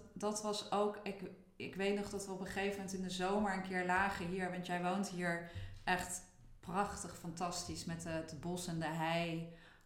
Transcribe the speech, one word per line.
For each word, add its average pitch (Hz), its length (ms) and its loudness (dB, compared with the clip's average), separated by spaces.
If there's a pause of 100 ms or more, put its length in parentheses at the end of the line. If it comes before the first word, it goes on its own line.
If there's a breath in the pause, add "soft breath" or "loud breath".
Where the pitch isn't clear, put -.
(140)
dat 208 280 0
was - 300 -2
ook, 208 320 4
ik, 196 180 -4 (340)
ik - 200 -6
weet 196 200 4
nog 202 140 0
dat 196 160 -2
we 196 60 -6
op 185 80 -4
een 196 60 -4
gegeven 202 300 0
moment 190 180 -4
in 185 80 -2
de 185 80 -2
zomer 196 440 4
een 190 100 0
keer 185 220 0
lagen 190 420 4
hier, 180 240 0
want 180 140 -4
jij 175 160 2
woont 190 280 2
hier 175 420 0 (320 loud breath)
echt - 380 2 (380)
prachtig, 180 580 -2
fantastisch, 170 680 -4
met 165 180 -4
het 160 360 -4
bos 175 280 -2
en 165 120 0
de 165 60 2
hei 165 680 0 (320 loud breath)